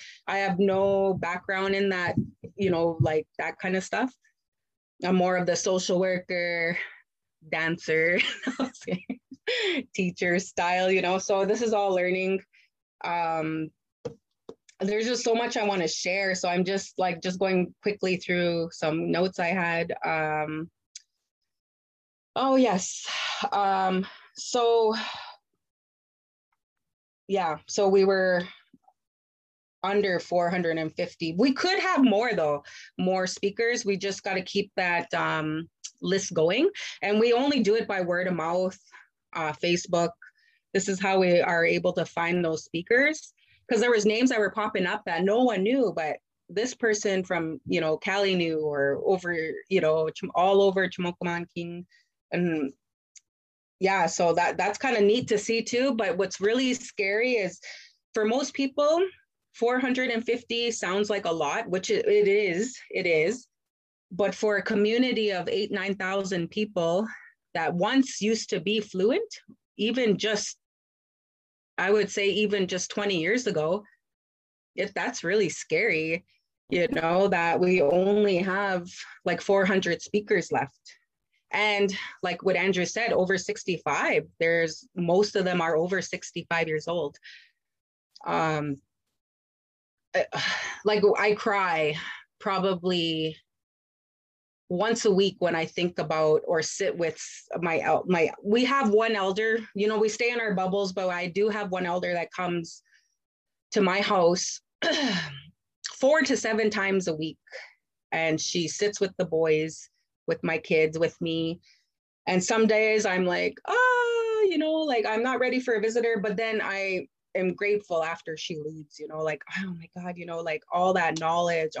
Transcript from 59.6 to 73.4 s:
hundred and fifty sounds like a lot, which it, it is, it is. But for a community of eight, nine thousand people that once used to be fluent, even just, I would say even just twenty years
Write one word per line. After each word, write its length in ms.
hundred 300
and 140
fifty 460
sounds 400
like 140
a 80
lot, 360
which 220
it, 160
it 220
is, 500
it 160
is. 400
But 220
for 220
a 60
community 680
of 160
eight, 240
nine 240
thousand 520
people 580
that 200
once 460
used 300
to 100
be 200
fluent, 480
even 420
just, 380
I 120
would 200
say 180
even 380
just 240
twenty 300
years 260